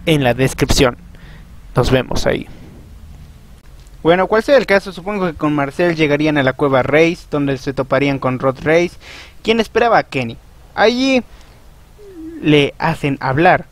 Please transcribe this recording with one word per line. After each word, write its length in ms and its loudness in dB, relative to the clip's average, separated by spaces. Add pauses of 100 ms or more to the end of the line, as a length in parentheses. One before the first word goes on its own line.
en 180 0
la 100 2
descripción. 640 0 (760)
Nos 160 0
vemos 340 -2
ahí. 220 -2 (1500)
Bueno, 260 2
cual 160 0
sea 120 4
el 100 2
caso, 280 0
supongo 320 -6
que 80 -4
con 200 -2
Marcel 420 -2
llegarían 420 0
a 60 2
la 100 2
cueva 300 0
Reis, 460 2
donde 280 -2
se 160 -8
toparían 460 -2
con 200 -4
Rod 220 -2
Reis, 360 0 (440)
quien 180 2
esperaba 380 2
a 60 2
Kenny. 340 -8 (380)
Allí 480 2 (1160)
le 360 2
hacen 420 -4
hablar 520 2